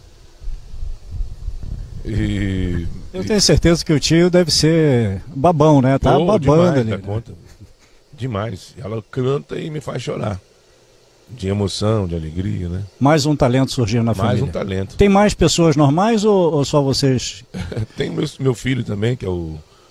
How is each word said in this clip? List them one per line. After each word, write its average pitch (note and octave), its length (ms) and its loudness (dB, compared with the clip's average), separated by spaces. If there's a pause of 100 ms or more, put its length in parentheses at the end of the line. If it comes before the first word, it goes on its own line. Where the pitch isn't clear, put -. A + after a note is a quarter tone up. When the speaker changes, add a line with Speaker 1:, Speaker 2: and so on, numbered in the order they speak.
(2000)
Speaker 1:
E G2 840 -2 (260)
Speaker 2:
Eu F#3 120 -8
tenho G#3 160 0
certeza E3 440 2
que - 80 0
o C#3+ 80 2
tio E3+ 300 4
deve F3 200 4
ser C3+ 720 2 (120)
babão, D3+ 480 4
né? C3+ 160 4
Tá C#3 180 2
Speaker 1:
Pô, F3 100 2
Speaker 2:
babando G3+ 140 2
Speaker 1:
demais D#3 400 4
Speaker 2:
ali, A2 100 0
Speaker 1:
da G#2+ 60 -2
Speaker 2:
né? G2 80 -10
Speaker 1:
conta. G2+ 280 -8 (800)
Demais. A2 680 -8
Ela A2 320 -8
canta C3+ 480 -2
e E3 120 -8
me D3+ 100 -8
faz C3 220 -8
chorar. G#2 380 -6 (880)
De F#2+ 180 -8
emoção, G2+ 600 -2
de E2+ 60 -6
alegria, F2 540 -6
né? F2+ 140 -6 (160)
Speaker 2:
Mais C#3+ 280 2
um D3+ 100 2
talento C3 340 2
surgindo A#2 320 0
na A2+ 120 0
Speaker 1:
Mais - 40 -4 (120)
Speaker 2:
família. B2 140 0
Speaker 1:
um - 40 -2
talento. F#2+ 480 -6
Speaker 2:
Tem G3+ 140 6
mais G3+ 240 4
pessoas E3 420 2
normais F#3 480 2
ou, G3 300 4
ou C#3+ 100 0
só D3 180 0
vocês? C3+ 600 0 (240)
Speaker 1:
<laughs> - 280 -8
Tem - 140 -4
meu, D#3+ 160 -4 (140)
meu C3 140 0
filho B2 280 -2
também, A2 320 -2
que B2 120 -8
é - 20 -4
o, E2+ 300 -6 (320)